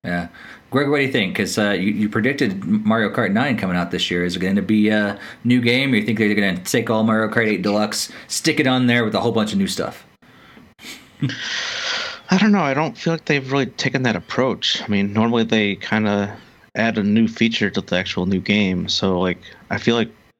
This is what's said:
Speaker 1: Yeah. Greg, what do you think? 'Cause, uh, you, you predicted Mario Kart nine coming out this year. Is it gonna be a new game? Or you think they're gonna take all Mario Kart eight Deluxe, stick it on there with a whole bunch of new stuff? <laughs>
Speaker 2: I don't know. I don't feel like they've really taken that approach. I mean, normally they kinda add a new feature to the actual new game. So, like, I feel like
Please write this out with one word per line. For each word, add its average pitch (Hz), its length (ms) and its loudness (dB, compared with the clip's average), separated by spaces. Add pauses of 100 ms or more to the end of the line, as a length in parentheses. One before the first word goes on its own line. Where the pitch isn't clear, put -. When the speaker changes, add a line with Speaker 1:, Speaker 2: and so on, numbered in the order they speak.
Speaker 1:
Yeah. 87 220 -4 (440)
Greg, 139 160 2
what 143 100 2
do 139 60 2
you 135 80 -2
think? 95 240 0
'Cause, 98 220 -2
uh, 104 140 2
you, 95 200 0
you 104 160 0
predicted 110 560 0
Mario 107 460 0
Kart 101 240 0
nine 123 240 0
coming 90 180 -2
out 87 160 -2
this - 180 -2
year. 87 140 0
Is 87 140 -2
it - 20 -6
gonna 95 220 0
be 107 260 2
a 104 320 0 (240)
new 123 160 4
game? 123 320 2
Or 120 60 2
you 104 80 0
think 113 120 -2
they're 107 160 2
gonna 98 260 0
take 117 300 -2
all 110 140 2
Mario 110 300 2
Kart 113 140 2
eight 101 160 0
Deluxe, 104 460 0 (200)
stick - 320 0
it 131 60 4
on 127 200 2
there 120 160 4
with 107 120 -2
a 95 40 2
whole 110 140 0
bunch 107 180 0
of 101 60 0
new 98 100 2
stuff? - 380 -6 (1160)
<laughs> - 0 - (1080)
Speaker 2:
I 185 80 4
don't 208 140 4
know. 202 100 4
I 139 120 0
don't 151 240 -2
feel 165 160 -2
like 160 120 -6
they've 135 260 -2
really 135 160 2
taken 131 360 -4
that 117 120 2
approach. - 680 -2
I - 60 -10
mean, 101 260 0
normally 113 300 2
they 107 340 0
kinda 104 580 -2 (400)
add 110 220 0
a 104 60 0
new 110 240 4
feature 113 420 0
to - 120 -6
the - 140 -2
actual 90 300 -2
new 95 160 0
game. 92 480 0
So, 95 300 0
like, 90 200 -2 (300)
I - 80 -4
feel 117 180 0
like 110 140 0 (300)